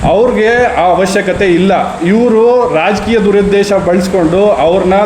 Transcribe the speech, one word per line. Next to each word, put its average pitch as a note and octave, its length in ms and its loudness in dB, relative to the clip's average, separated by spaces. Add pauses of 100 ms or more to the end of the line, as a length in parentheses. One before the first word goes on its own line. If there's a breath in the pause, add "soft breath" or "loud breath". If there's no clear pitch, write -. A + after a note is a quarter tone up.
ಅವ್ರಿಗೆ A3 720 0
ಆ D#3 60 -2
ಅವಶ್ಯಕತೆ F#3 720 0
ಇಲ್ಲ. F3 480 -2
ಇವರು A3+ 720 0
ರಾಜಕೀಯ G3 440 -2
ದುರುದ್ದೇಶ G3+ 540 0
ಬಳಸ್ಕೊಂಡು F#3 760 0
ಅವ್ರನ್ನ F3+ 440 0 (120)